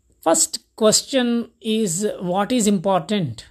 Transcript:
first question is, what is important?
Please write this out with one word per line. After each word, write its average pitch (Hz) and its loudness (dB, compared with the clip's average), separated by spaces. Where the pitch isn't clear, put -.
first - 0
question 233 0
is, 214 -2
what 185 -2
is 233 2
important? 185 0